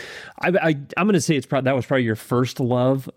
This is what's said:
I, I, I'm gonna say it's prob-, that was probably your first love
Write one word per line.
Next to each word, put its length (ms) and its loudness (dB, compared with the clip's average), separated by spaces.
I, 80 0
I, 180 2
I'm 100 2
gonna 140 4
say 160 0
it's 100 -4
prob-, 160 0
that 140 2
was 80 -2
probably 180 2
your 140 0
first 420 -2
love 580 0